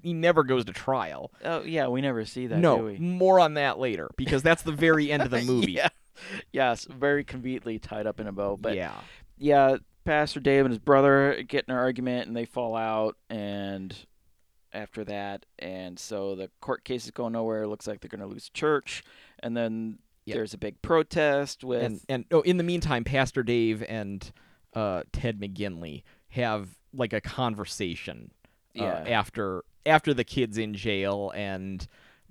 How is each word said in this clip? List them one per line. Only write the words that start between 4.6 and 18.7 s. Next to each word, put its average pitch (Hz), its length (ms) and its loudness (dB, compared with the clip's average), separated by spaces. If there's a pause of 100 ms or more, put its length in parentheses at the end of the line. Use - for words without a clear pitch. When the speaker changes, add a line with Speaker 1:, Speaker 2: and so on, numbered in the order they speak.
Speaker 1:
the 165 100 -4
very 151 400 4
end 143 120 2
of 123 80 -2
Speaker 2:
<laughs> - 0 -
Speaker 1:
the 127 100 2
movie. 120 320 2
Speaker 2:
Yeah. 143 160 2 (640)
Yes, 127 340 0
very 139 380 0
conveniently 123 560 -6
tied 107 280 -8
up 104 120 -4
in 107 80 -8
a 101 40 -8
bow. 101 260 -2
But 107 180 -4
Speaker 1:
Yeah. 85 180 -6 (440)
Speaker 2:
yeah, 139 400 6 (280)
Pastor 151 340 0
Dave 139 260 6
and 127 60 2
his 110 80 -2
brother 139 680 6
get - 200 -2
in 131 60 -4
an 127 60 -2
argument, 123 480 -2
and 117 100 -8
they 117 80 -2
fall 117 300 -4
out, 110 420 -2 (120)
and 101 680 -8 (800)
after 107 320 -10
that, 101 400 -8 (140)
and 92 400 -10
so 98 360 -6
the 92 140 -8 (120)
court - 240 -4
case 120 200 -6
is - 60 -14
going 117 220 -6
nowhere. 113 300 -2
It 107 40 -2
looks 104 200 -8
like 101 140 -6
they're - 80 -16
gonna 101 180 -12
lose 107 220 -16
church, - 540 -2 (360)